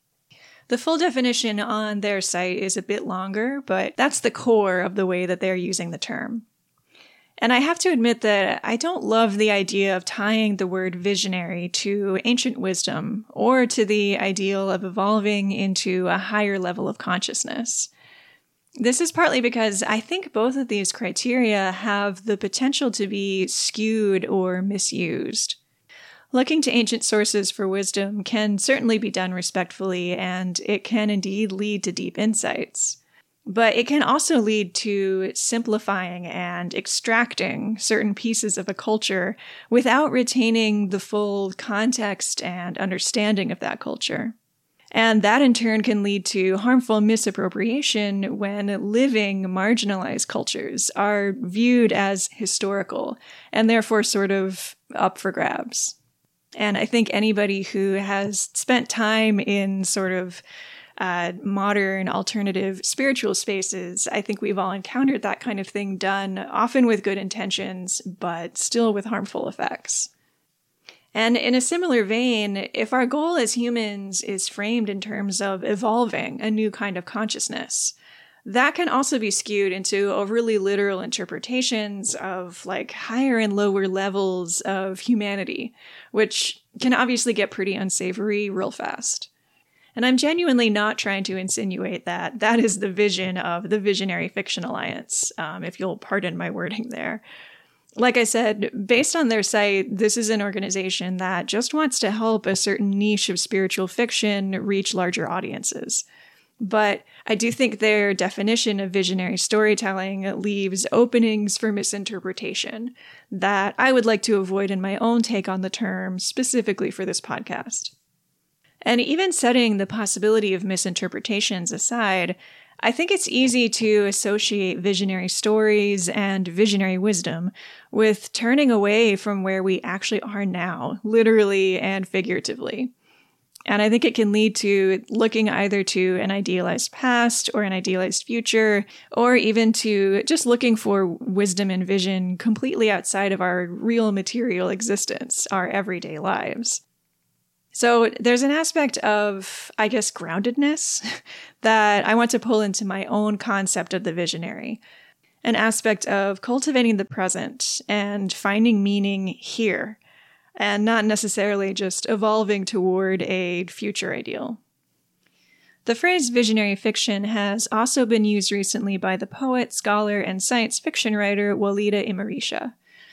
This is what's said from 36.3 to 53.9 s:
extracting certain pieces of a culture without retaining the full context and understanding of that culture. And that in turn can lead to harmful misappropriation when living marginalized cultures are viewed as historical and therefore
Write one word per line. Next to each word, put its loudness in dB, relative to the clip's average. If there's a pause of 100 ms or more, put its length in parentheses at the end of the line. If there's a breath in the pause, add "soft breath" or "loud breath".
extracting 0
certain 0
pieces -2
of -6
a -4
culture -2 (320 loud breath)
without 4
retaining 2
the -2
full -2
context -2
and -8
understanding 0
of -6
that -4
culture. -4 (580 soft breath)
And 4
that 4
in 6
turn 2
can 2
lead -2
to 0
harmful 4
misappropriation 0
when -4
living 2
marginalized 0
cultures -4
are 0
viewed 4
as 0
historical -4 (340 loud breath)
and 4
therefore 4